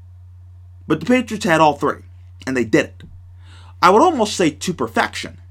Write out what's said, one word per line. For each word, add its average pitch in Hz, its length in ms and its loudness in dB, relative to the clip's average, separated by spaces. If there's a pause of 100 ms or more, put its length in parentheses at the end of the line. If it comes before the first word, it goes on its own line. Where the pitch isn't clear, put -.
(880)
But 156 120 -2
the 165 60 -12
Patriots 247 400 -2
had 160 140 2
all 151 140 4
three, - 300 -6 (440)
and 131 80 -6
they 123 80 0
did 113 220 0
it. - 180 -18 (800)
I 170 80 6
would 208 120 6
almost 277 360 0
say 165 140 0
to - 220 -8
perfection, - 640 -6 (140)